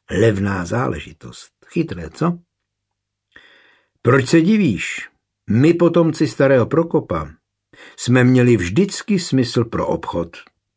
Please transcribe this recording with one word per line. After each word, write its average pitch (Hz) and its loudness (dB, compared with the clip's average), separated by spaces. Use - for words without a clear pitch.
levná 98 0
záležitost. - -8
Chytré, 90 -8
co? 170 -4
Proč 127 2
se 165 4
divíš? 170 0
My, 139 4
potomci 170 2
starého 135 2
Prokopa, 139 -2
jsme 123 2
měli 123 4
vždycky 143 -2
smysl 123 -2
pro 87 -6
obchod, - -6